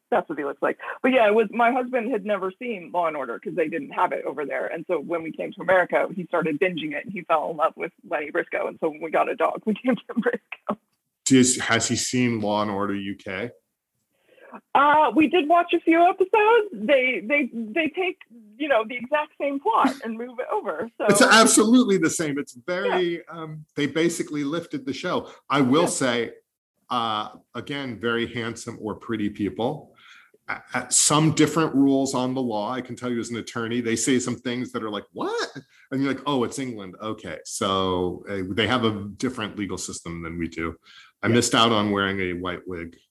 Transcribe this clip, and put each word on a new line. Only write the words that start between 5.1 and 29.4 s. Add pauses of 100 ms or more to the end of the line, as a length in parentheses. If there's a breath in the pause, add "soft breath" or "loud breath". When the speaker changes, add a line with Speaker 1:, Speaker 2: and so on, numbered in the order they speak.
Speaker 1:
we
came
to
America,
he
started
binging
it,
and
he
fell
in
love
with (180)
Lenny
Briscoe,
and
so
when
we
got
a
dog,
<laughs>
we (120)
named
him
Briscoe. (480)
Speaker 2:
Does,
has
he
seen
Law
and
Order
U
K? (1200 loud breath)
Speaker 1:
Uh,
we
did
watch
a
few
episodes.
They,
they,
they
take, (400)
you
know,
the
exact
same
plot (100)
and
move
it
over. (200)
Speaker 2:
It's
Speaker 1:
So
Speaker 2:
absolutely
the
same.
It's (140)
very,
Speaker 1:
Yeah. (100)
Speaker 2:
um, (100)
they
basically
lifted
the
show. (200 loud breath)
I
will
Speaker 1:
Yeah.
Speaker 2:
say, (580)
uh, (260)
again,
very
handsome
or
pretty
people. (540 soft breath)